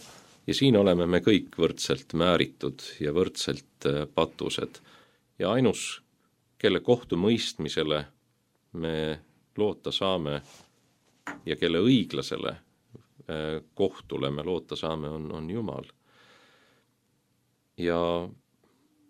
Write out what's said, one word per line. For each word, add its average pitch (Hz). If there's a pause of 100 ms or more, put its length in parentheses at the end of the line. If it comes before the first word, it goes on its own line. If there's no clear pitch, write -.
(480)
ja 98
siin 135
oleme 87
me 87
kõik 101
võrdselt -
määritud 80 (160)
ja 73
võrdselt, -
äh, 73
patused. - (580)
Ja 92
ainus, 120 (560)
kelle 95
kohtumõistmisele 85 (680)
me 80 (640)
loota 104
saame 80 (1040)
ja 76
kelle 82
õiglasele, 71
äh, - (140)
kohtule 69
me 73
loota 85
saame, 80
on, 78
on 80
Jumal. 90 (1900)
Ja 87 (1120)